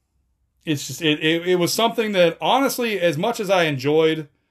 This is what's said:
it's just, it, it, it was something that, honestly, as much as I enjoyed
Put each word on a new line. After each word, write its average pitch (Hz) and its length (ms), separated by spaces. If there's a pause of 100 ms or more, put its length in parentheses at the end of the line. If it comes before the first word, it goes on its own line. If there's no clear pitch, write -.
(640)
it's 151 220
just, 135 140
it, 151 180
it, 165 280
it 180 80
was 175 180
something 226 400
that, 170 280
honestly, 233 580
as 170 180
much 233 220
as 190 100
I 185 140
enjoyed 156 680 (220)